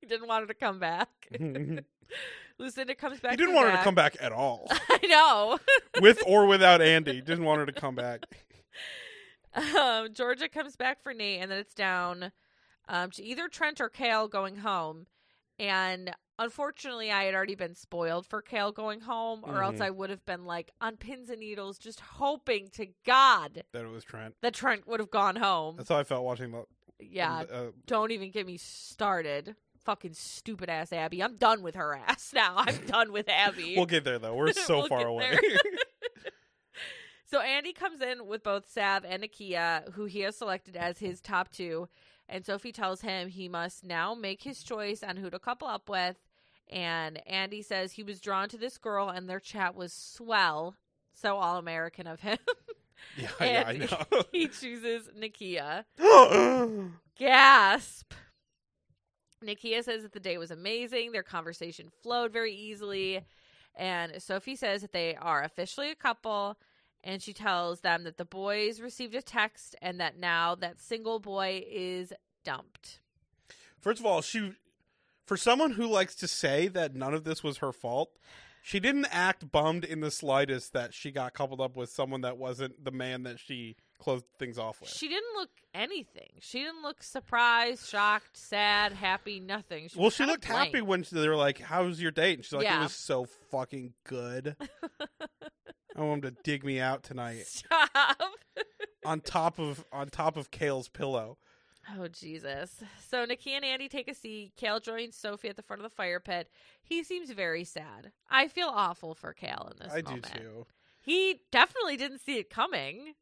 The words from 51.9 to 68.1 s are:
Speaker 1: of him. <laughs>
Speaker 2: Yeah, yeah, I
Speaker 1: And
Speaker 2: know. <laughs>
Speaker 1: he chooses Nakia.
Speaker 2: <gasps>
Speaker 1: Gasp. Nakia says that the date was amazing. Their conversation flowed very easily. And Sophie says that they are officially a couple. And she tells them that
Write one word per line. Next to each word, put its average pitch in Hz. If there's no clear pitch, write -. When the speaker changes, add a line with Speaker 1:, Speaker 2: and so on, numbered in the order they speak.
Speaker 1:
of 165
him. 208
<laughs> -
Speaker 2:
Yeah, 127
yeah, 240
I 113
Speaker 1:
And 131
Speaker 2:
know. 170
<laughs> -
Speaker 1:
he 330
chooses 233
Nakia. 185
Speaker 2:
<gasps> 247
Speaker 1:
Gasp. 262
Nakia 220
says 226
that 214
the 208
date 175
was 165
amazing. 233
Their 208
conversation 170
flowed 240
very 226
easily. 202
And 175
Sophie 196
says 202
that 202
they 165
are 156
officially 185
a 320
couple. 214
And 185
she 214
tells 175
them 170
that 165